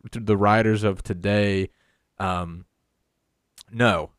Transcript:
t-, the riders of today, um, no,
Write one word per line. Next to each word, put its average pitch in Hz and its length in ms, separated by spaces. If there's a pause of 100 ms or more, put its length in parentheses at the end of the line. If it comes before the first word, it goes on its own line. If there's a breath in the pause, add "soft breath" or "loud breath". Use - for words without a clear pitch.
t-, 120 100
the 104 180
riders 107 460
of 95 200
today, 98 680 (480)
um, 87 480 (1040)
no, 104 500